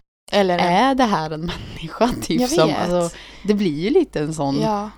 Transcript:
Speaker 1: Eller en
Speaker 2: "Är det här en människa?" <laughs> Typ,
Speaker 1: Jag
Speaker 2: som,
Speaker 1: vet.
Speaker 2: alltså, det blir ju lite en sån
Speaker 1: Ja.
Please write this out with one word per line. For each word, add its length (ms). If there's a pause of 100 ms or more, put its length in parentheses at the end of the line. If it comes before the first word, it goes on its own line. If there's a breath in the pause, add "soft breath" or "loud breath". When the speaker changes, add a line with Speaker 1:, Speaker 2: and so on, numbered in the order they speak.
(320)
Speaker 1:
Eller 260
en 60 (100)
Speaker 2:
"Är 200
det 100
här 260
en 100
människa?" 680
<laughs> 140
Typ, 180
Speaker 1:
Jag 100
Speaker 2:
som, 180
Speaker 1:
vet. 100 (140)
Speaker 2:
alltså, 240 (260 loud breath)
det 120
blir 300
ju 60
lite 300
en 140
sån 260
Speaker 1:
Ja. 380